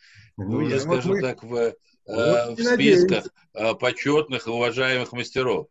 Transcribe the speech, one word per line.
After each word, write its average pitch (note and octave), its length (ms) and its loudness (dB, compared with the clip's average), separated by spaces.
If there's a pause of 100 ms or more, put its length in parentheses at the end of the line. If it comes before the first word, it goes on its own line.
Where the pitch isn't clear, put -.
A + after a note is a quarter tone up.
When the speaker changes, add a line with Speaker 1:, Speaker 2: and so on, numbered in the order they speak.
(360)
Speaker 1:
Вы G2+ 80 -10
Speaker 2:
Ну, A2 200 -4
Speaker 1:
уже, C3+ 140 -2
Speaker 2:
да, C#3 60 -2
вот C#3 100 0
Speaker 1:
скажем C3 180 -2
Speaker 2:
мы, G3 100 0
Speaker 1:
так, C3 200 -6
в, A#2 140 -10
э, A#2 180 0 (320)
Speaker 2:
вот A#2 500 0
Speaker 1:
в A3+ 40 -8
Speaker 2:
и - 20 0
надеемся. G#3 440 6
Speaker 1:
списках, A2 260 -2 (220)
э, A2 200 -2
почетных C3 720 -2
и A2+ 40 -8
уважаемых A#2+ 600 -2
мастеров. A#2+ 580 -4